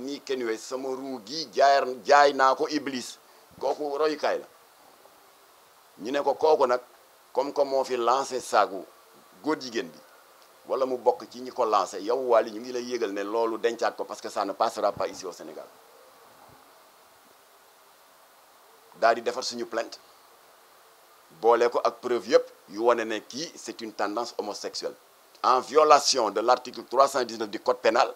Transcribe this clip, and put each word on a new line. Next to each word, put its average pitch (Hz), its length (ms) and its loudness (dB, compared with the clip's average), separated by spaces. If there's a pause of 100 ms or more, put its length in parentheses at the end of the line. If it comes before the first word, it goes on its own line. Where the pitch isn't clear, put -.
nii 139 180 -8
Kanye 131 240 -4
West, 110 200 -4
sama 131 240 -8
ruu 131 360 -8
gi 147 280 -12
jaay, 131 500 4
jaay 143 300 6
naa 135 220 4
ko 151 120 -2
Iblis. 131 500 -6 (420)
Kooku 143 380 -4
royukaay 139 420 0
la. - 60 -12 (1500)
Ñu 104 120 -8
ne 143 100 0
ko 139 120 2
kooku 151 320 4
nag, 123 160 0 (500)
comme 135 220 -2
que 147 100 0
moo 135 220 0
fi 123 100 -4
lancé 123 460 0
saagu 95 420 0 (600)
góor 151 180 -2
jigéen 110 260 -6
bi, - 120 -20 (680)
wala 131 180 0
mu 131 120 -4
bokk 113 340 0
ci 120 100 -16
ñi 127 100 -12
ko 120 140 -2
lancé, 98 360 0
yow 113 160 0
Wally 117 340 2
ñu 107 80 -12
ngi 123 120 -12
lay 123 120 -6
yégal 117 300 -4
ne 101 100 -6
loolu 110 340 -2
dencaat 113 380 -2
ko 98 80 -8
parce 101 180 -10
que 113 80 -12
ça 104 160 -4
ne 98 80 -6
passera 110 380 0
pas 95 160 -6
ici 92 180 -12
au 87 60 -8
Sénégal. 80 340 -16 (3250)
Daal 117 200 4
di 120 60 -8
defar 120 220 -6
suñu 120 220 -8
plainte, 110 340 -8 (1400)
boole 117 280 4
ko - 140 -2
ak 120 180 -2
preuve 117 280 -4
yépp 160 180 4 (220)
yu 98 100 -10
wane 117 260 2
ne 110 140 -4
kii 147 360 -12
c'est - 260 -14
une 110 120 -12
tendance 110 440 -6
homosexuelle. 98 580 -8 (480)
En 123 160 4
violation 135 720 4
de 104 100 0
l'article 117 480 0
trois 135 180 6
cent 131 160 -2
dix-neuf 110 260 -6
du 107 100 -10
code - 200 0
pénal 117 360 2